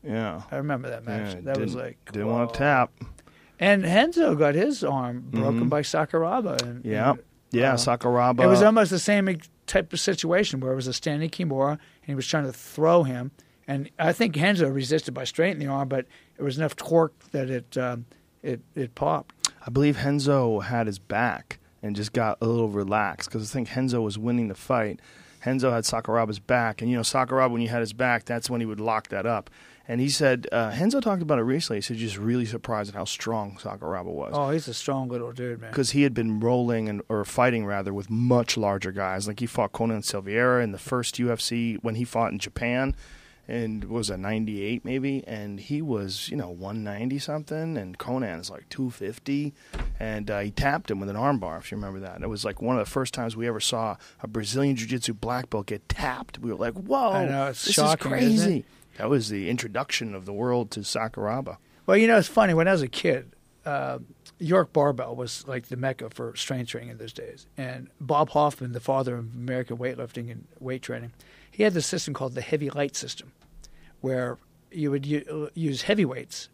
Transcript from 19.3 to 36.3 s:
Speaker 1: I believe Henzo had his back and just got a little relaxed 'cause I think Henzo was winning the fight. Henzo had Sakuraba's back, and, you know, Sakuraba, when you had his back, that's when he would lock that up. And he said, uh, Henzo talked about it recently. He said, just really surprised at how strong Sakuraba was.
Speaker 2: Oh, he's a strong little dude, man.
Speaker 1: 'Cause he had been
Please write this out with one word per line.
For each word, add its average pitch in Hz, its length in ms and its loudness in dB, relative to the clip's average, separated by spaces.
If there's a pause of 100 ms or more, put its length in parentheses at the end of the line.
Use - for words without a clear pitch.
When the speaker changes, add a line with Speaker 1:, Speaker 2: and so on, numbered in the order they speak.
Speaker 1:
I - 60 -8
believe 143 280 4
Henzo 135 680 2
had 117 240 0
his 98 100 -4
back 104 640 -2 (240)
and 104 120 -4
just 104 180 -4
got 110 280 2
a 117 60 2
little 117 220 2
relaxed 101 600 -2
'cause 110 180 -6
I - 60 -12
think 123 160 -4
Henzo 127 320 0
was 107 160 -2
winning 120 300 0
the 98 80 -6
fight. 110 440 -2 (460)
Henzo 127 260 2
had 117 120 0
Sakuraba's 113 560 0
back, 117 420 0
and, 117 80 0
you 123 80 2
know, 113 60 0
Sakuraba, 131 480 2
when 117 100 0
you 117 80 0
had 120 120 0
his 104 120 -4
back, 120 320 2
that's 117 240 -4
when 123 100 -2
he 113 60 -2
would 107 140 -6
lock 110 300 0
that 98 180 -4
up. 113 220 -2 (380)
And 120 140 -2
he 139 80 2
said, 135 420 2
uh, 113 200 2
Henzo 202 300 2
talked 196 200 0
about 151 180 2
it 113 40 2
recently. 131 340 0
He 101 40 -2
said, 113 160 -6
just 110 200 -4
really 117 280 0
surprised 107 440 -4
at 101 60 -14
how 95 100 -6
strong 104 560 -6
Sakuraba 95 500 -6
was. 71 240 -6
Speaker 2:
Oh, 143 140 0
he's 156 180 -2
a 120 60 -10
strong 135 360 -4
little 120 220 -6
dude, 120 300 -8
man. 113 120 -14
Speaker 1:
'Cause 135 180 2
he 143 120 4
had 135 120 4
been 110 240 0